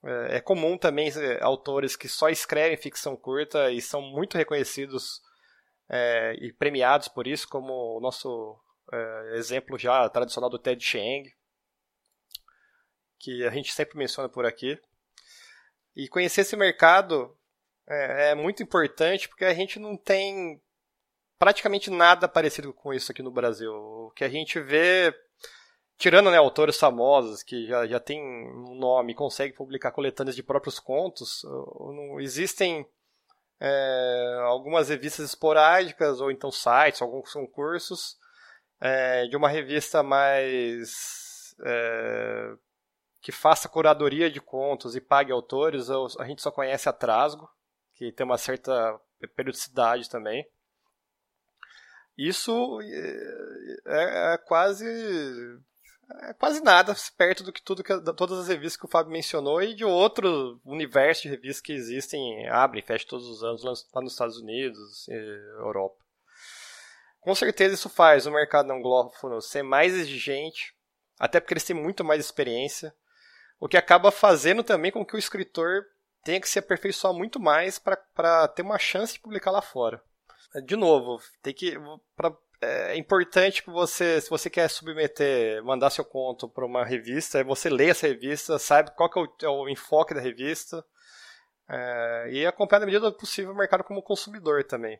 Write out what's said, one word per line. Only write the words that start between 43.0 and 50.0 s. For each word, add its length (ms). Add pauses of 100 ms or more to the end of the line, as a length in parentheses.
que 100
faça 380
curadoria 600
de 120
contos 560
e 40
pague 300
autores, 580
eu, 200 (100)
a 60
gente 180
só 80
conhece 380
a 40
Trasgo, 560 (460)
que 160
tem 160
uma 100
certa 640 (380)
periodicidade 760